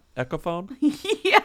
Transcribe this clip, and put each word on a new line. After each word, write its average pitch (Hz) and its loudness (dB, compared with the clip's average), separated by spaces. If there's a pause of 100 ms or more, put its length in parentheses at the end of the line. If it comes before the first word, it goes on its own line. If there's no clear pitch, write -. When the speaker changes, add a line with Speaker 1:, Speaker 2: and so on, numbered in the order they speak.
(160)
Speaker 1:
Echophone? 170 -6
Speaker 2:
<laughs> - 0
Yeah, 415 6